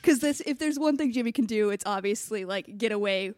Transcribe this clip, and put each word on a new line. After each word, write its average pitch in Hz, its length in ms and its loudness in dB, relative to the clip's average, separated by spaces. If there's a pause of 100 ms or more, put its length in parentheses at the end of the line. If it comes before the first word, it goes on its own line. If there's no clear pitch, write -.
'Cause 285 160 6
this, 294 260 0
if 285 140 -2
there's 302 180 0
one 302 180 2
thing 277 160 0
Jimmy 233 200 0
can 233 160 2
do, 208 240 2
it's 202 160 -4
obviously, 202 580 -2
like, 190 320 -6
get 220 140 0
away 196 460 0